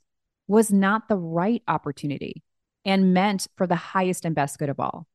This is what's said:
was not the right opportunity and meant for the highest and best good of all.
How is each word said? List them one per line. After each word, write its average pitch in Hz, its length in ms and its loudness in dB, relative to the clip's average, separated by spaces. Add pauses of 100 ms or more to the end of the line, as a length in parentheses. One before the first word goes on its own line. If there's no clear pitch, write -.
(480)
was 214 240 4
not 196 380 2
the 208 80 0
right 175 500 -2
opportunity 147 760 -6 (420)
and 190 300 4
meant 190 320 0 (100)
for 185 80 0
the 175 100 0
highest 185 500 -2
and 160 100 -2
best 143 240 -2
good 147 100 -2
of 135 100 -6
all. - 360 -6